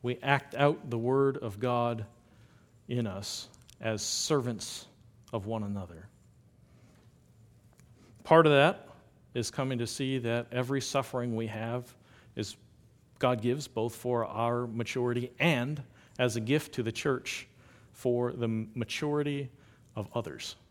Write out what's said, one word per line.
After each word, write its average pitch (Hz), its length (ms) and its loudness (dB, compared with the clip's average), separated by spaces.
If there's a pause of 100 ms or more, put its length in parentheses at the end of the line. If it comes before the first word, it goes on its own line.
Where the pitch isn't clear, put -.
We 123 200 -2
act 139 320 2
out 143 340 4
the 120 80 -2
word 135 400 2
of 104 220 -8
God 120 460 0 (800)
in 120 200 -2
us 98 420 -8 (320)
as 110 200 -2
servants - 840 -2 (480)
of 104 140 -4
one 110 160 -4
another. 95 440 -8 (2250)
Part 160 220 10
of 151 80 8
that 143 340 6 (460)
is 120 180 -2
coming 131 280 -2
to 117 80 -2
see 135 320 -2
that 117 320 0
every 127 300 0
suffering 123 540 -2
we 113 120 -2
have 113 460 -6 (420)
is - 200 -6 (640)
God 123 220 2
gives 127 260 -2
both 113 280 -4
for 120 300 -2
our 120 400 -2
maturity 120 720 -2
and 143 420 2 (380)
as 123 160 4
a 117 60 -2
gift 139 320 0
to 123 100 -2
the 113 80 -2
church - 560 -4 (440)
for 120 400 0
the 117 160 -2
maturity 139 1000 -4 (460)
of 104 200 -6
others. 82 400 -6 (160)